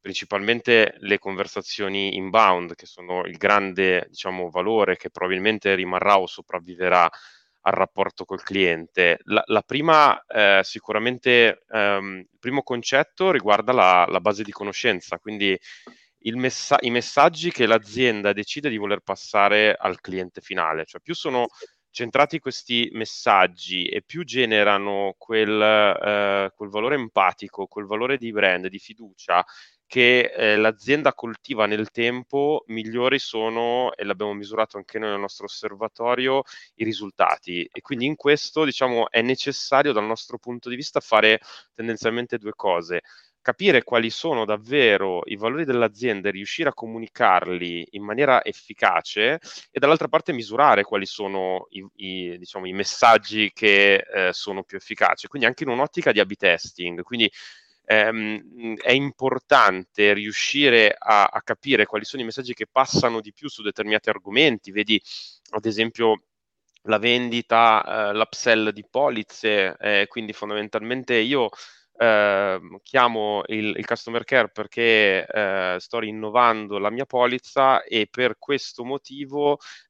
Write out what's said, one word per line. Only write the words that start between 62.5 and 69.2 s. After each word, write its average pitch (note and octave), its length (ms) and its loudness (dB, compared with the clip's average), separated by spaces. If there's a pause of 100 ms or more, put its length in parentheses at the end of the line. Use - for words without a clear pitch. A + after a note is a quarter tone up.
che - 160 -10
passano B2+ 500 0
di G#2+ 120 -18
più D3 160 -14
su A#2 140 -14
determinati G#2+ 480 -2
argomenti, G#2 600 0
vedi G#2 320 0 (500)
ad G#2+ 120 -6
esempio A2+ 600 -2 (580)
la G#2+ 160 0
vendita, A2+ 1120 2
eh, G#2 40 -4
l'upsell A2 560 0
di G2+ 180 -12
polizze, A2 920 -2